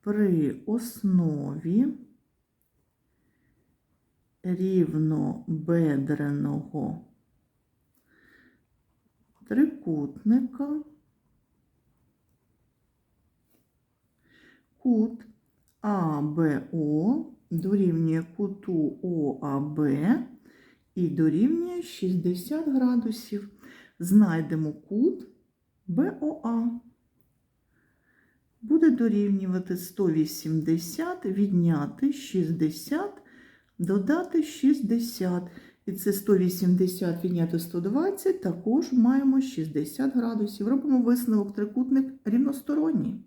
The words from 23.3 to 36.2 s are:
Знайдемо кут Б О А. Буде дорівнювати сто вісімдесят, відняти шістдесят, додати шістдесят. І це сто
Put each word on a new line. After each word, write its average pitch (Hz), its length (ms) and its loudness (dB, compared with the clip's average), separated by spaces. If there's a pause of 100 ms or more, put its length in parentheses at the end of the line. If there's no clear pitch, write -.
Знайдемо 165 760 2
кут 254 540 -2 (600)
Б 240 340 0
О 302 240 -4
А. 233 260 -2 (1900)
Буде 311 280 6
дорівнювати 196 840 2
сто 180 340 0
вісімдесят, 160 1160 -2
відняти 190 840 2
шістдесят, 170 1120 -4 (560)
додати 269 640 0
шістдесят. 220 1080 0 (360)
І 196 60 -6
це 196 200 -2
сто 196 240 2